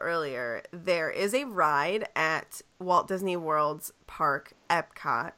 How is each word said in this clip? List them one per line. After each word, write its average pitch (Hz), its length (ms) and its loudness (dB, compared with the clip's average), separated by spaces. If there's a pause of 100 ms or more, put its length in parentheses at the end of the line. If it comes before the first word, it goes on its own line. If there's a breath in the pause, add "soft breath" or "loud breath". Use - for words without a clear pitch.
earlier, 131 600 -2 (100)
there 170 380 0
is 202 220 0
a 277 120 0
ride 180 720 2
at 160 440 0 (200)
Walt 180 260 4
Disney 185 300 -2
World's 151 560 0 (160)
park, 143 460 -2 (140)
Epcot, 139 680 -2